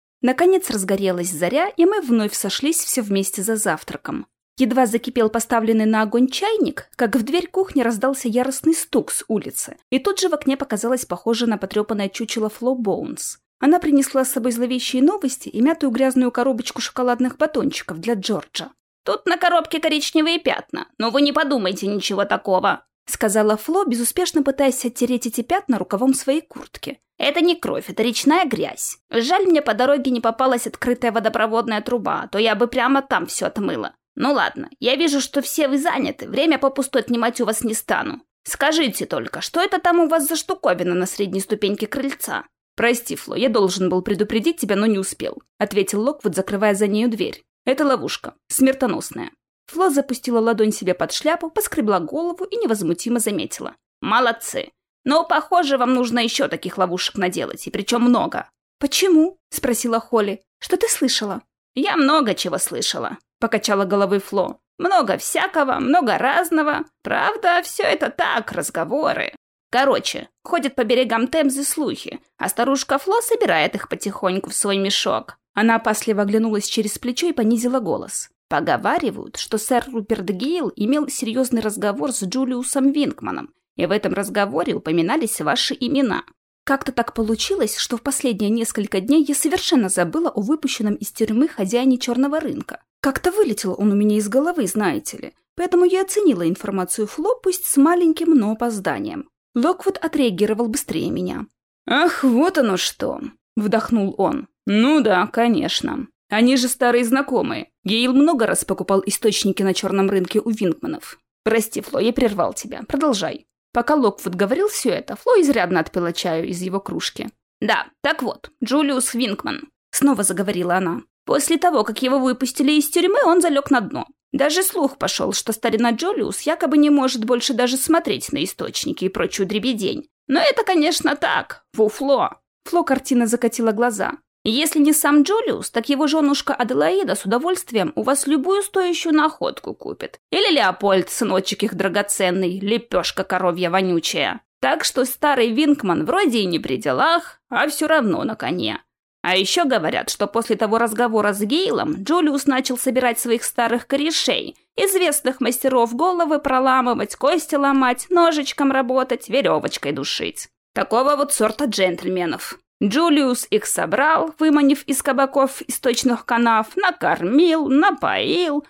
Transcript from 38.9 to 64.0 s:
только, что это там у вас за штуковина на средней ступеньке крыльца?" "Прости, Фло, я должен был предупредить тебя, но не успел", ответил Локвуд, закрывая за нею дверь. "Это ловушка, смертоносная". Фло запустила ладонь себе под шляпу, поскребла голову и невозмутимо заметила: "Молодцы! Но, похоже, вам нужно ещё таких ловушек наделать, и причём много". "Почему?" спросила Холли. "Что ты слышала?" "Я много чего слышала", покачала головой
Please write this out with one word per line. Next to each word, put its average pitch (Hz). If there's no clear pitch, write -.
только, 127
что -
это 370
там 349
у 339
вас 302
за 320
штуковина 180
на 180
средней 190
ступеньке 208
крыльца?" 262
"Прости, 233
Фло, -
я 233
должен 190
был 185
предупредить 208
тебя, 202
но 208
не 214
успел", -
ответил 202
Локвуд, 226
закрывая 202
за 208
нею 208
дверь. -
"Это 269
ловушка, 247
смертоносная". -
Фло 359
запустила 262
ладонь 220
себе 185
под 160
шляпу, 330
поскребла 214
голову 339
и 370
невозмутимо 226
заметила: -
"Молодцы! 226
Но, 311
похоже, 320
вам 247
нужно 240
ещё 226
таких 175
ловушек 180
наделать, 175
и -
причём 220
много". 240
"Почему?" 320
спросила 233
Холли. 214
"Что -
ты 453
слышала?" 233
"Я 294
много 285
чего 160
слышала", -
покачала 208
головой 196